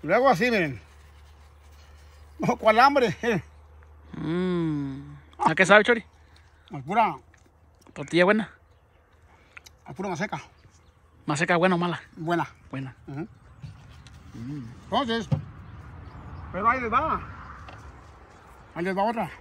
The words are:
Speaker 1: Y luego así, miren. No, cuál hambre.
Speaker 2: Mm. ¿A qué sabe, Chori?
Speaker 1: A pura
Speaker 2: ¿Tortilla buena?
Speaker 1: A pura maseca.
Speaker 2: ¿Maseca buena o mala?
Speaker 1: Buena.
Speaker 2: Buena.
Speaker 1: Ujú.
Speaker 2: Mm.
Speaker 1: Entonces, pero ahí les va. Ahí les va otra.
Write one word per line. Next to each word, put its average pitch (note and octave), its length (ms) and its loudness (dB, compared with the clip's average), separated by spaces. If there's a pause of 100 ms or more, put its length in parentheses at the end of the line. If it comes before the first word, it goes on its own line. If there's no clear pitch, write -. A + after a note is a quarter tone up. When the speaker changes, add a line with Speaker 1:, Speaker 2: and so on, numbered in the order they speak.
Speaker 1:
Y D3+ 40 -10
luego A#3+ 220 4
así, A#3 220 4
miren. D#3+ 300 0 (1600)
No, A#3+ 180 0
cuál A3 220 4
hambre. B3+ 380 6 (960)
Speaker 2:
Mm. D3+ 1040 -4 (220)
¿A - 160 2
qué F#3 120 4
sabe, G3+ 180 8
Chori? A#3 200 2 (680)
Speaker 1:
A D#3 80 -10
pura F3+ 360 0 (760)
Speaker 2:
¿Tortilla D#3+ 320 2
buena? G#3+ 260 2 (1300)
Speaker 1:
A - 80 -16
pura F#3+ 160 -8
maseca. F3 320 -6 (840)
Speaker 2:
¿Maseca E3 300 0
buena F#3 180 4
o E3+ 40 0
mala? F3 220 -2 (160)
Speaker 1:
Buena. E3 320 -2 (220)
Speaker 2:
Buena. C3 240 -8 (120)
Speaker 1:
Ujú. D3+ 220 -10 (1040)
Speaker 2:
Mm. B2+ 300 -12 (200)
Speaker 1:
Entonces, A3+ 440 -2 (1200)
pero G3 180 0
ahí C4 100 0
les A3+ 120 -4
va. C4+ 280 0 (1500)
Ahí E3 100 -6
les F#3+ 120 -2
va G3 80 2
otra. A3 260 -2 (100)